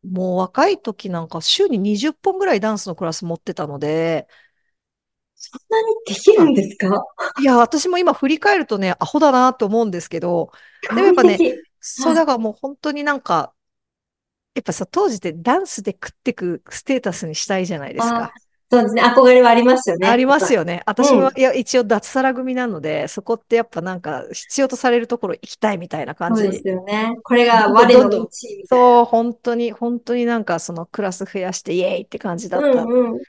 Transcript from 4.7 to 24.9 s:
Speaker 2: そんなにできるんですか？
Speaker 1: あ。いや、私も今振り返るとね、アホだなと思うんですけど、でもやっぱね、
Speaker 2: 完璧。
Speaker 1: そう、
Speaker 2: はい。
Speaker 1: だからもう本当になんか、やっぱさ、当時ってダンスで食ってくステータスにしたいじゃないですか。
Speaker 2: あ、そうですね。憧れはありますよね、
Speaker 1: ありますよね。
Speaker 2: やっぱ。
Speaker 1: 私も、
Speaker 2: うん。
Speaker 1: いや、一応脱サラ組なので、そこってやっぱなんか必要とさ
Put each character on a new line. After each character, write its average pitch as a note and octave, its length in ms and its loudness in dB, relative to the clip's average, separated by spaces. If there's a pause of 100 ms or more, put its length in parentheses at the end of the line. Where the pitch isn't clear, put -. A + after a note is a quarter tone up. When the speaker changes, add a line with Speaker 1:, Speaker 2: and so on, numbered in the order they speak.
Speaker 2:
そ - 220 -20
ん - 40 -16 (100)
な A4 120 2
に A4 120 0 (120)
で G3+ 80 -6
き - 180 4
る G4 120 6
ん C#4+ 100 4
で G3+ 160 0
す - 60 -18
か？ G3 120 -4 (280)
Speaker 1:
あ。 - 240 -10
い C#4 40 0
や、 C4 120 4
私 C#4 320 2
も F4+ 100 -2
今 F4 140 2
振 - 160 -2
り D#4 120 0
返 G4+ 180 2
る C#4+ 80 -4
と A3 120 -4
ね、 F#3 200 -2
ア - 80 -4
ホ - 120 -4
だ D4 120 6
な B3+ 240 2
と A#3 120 -2
思 A3+ 160 0
う A3+ 40 0
ん G3+ 40 -4
で F3 100 -8
す - 80 -14
け E3 120 -6
ど、 E3+ 320 -4 (300)
で - 100 -10
も A3+ 80 0
や G4 120 8
っ - 20 8
ぱ - 80 2
ね、 D#4 140 0
Speaker 2:
完 E4 100 2
璧。 B4+ 160 -6 (180)
Speaker 1:
そ - 240 -10
う、 - 40 0
Speaker 2:
は D#4+ 40 2
い。 D#4 40 2
Speaker 1:
だ D#4+ 100 2
か C#4+ 60 0
ら A#3+ 60 0
も A3 120 -4
う - 40 -14
本 C#4 220 -12
当 D4 160 -6
に D4 120 -6
な D4 80 0
ん C#4 80 -4
か、 D#3+ 340 -4 (1000)
や C4 60 -6
っ - 40 -20
ぱ F#3+ 80 -6
さ、 F#3 140 -6
当 G4 220 -2
時 A3+ 80 -4
っ - 40 -12
て E3+ 120 -6
ダ A3+ 260 -2
ン F#4+ 80 -4
ス - 160 -10
で G3 100 -6
食 - 160 -14
っ - 20 -16
て - 220 -6
く F3 360 -6
ス - 140 -12
テ C4+ 140 -2
ー B3 40 -2
タ G3+ 120 -6
ス E3+ 160 -8
に D#3 80 -10
し - 100 -8
た F#3+ 140 -2
い F3+ 60 -4
じ F#3 80 -6
ゃ D#3 40 -8
な C#3 100 -12
い - 60 -14
で - 60 -8
す A#3 80 0
か。 A#3 160 -4
Speaker 2:
あ、 - 80 -12 (380)
そ B3 100 6
う - 20 2
で G#3 60 0
す G#3 60 -4
ね。 - 80 2
憧 B3 260 6
れ B3+ 120 8
は A#3+ 100 8
あ A#3 40 8
り A#3+ 80 4
ま B3+ 160 4
す A3+ 100 -4
よ E3+ 80 -2
ね、 F#3 120 0
Speaker 1:
あ A#3+ 80 4
り B3+ 100 2
ま C#4+ 140 4
す G#3 120 0
よ F#3 120 2
ね。 E3+ 80 -6
Speaker 2:
や F3 80 -6
っ - 20 -20 (140)
ぱ。 C4 80 2
Speaker 1:
私 C#4 100 6
も、 C4 140 4
Speaker 2:
う - 40 -2
ん。 - 60 -10
Speaker 1:
い - 20 0
や、 C4 140 4
一 B3+ 240 -2
応 A#3+ 60 2
脱 G#3+ 260 -2
サ C4 120 0
ラ C4 120 0
組 B3+ 220 -6
な B3 100 -4
の F#3 140 -8
で、 D3+ 260 -4
そ F#3+ 160 -12
こ - 120 -4
っ - 60 -8
て - 140 -4
や A#3 80 2
っ A3+ 60 -6
ぱ E3 120 -8
な F#3 140 -8
ん F3 60 -10
か D3 320 -10
必 - 280 -8
要 C4+ 60 2
と C4 80 -4
さ B3 160 -2